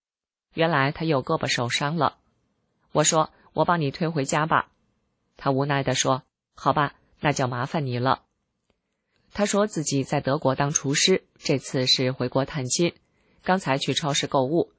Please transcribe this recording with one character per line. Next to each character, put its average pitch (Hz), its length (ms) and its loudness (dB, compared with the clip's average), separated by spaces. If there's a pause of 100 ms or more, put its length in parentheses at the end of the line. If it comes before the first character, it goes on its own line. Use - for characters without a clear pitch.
(540)
原 160 140 2
来 143 220 2
他 165 140 -6
右 147 180 2
胳 160 160 0
膊 - 80 -4
受 120 240 -2
伤 151 260 -2
了。 143 220 0 (720)
我 151 140 2
说 156 260 4 (240)
：“我 156 100 0
帮 175 160 2
你 139 120 0
推 160 160 -2
回 160 160 -2
家 151 200 0
吧。” 156 240 0 (720)
他 143 140 0
无 135 120 0
奈 139 200 0
地 131 100 -2
说 135 300 0 (320)
：“好 - 160 0
吧， 147 240 0 (240)
那 151 120 2
就 139 140 -2
麻 123 180 -4
烦 147 220 -4
你 123 120 -4
了。” 127 260 0 (1080)
他 208 140 0
说 208 220 2
自 160 160 -4
己 139 180 0
在 143 180 -2
德 139 180 -2
国 131 180 0
当 143 160 -2
厨 139 220 -2
师， 185 280 2 (160)
这 - 200 0
次 127 280 -2
是 127 240 2
回 127 180 -2
国 135 160 0
探 135 220 -6
亲， 170 260 0 (520)
刚 185 160 2
才 135 180 0
去 143 160 -2
超 143 180 -2
市 143 140 -2
购 135 180 2
物， 151 340 0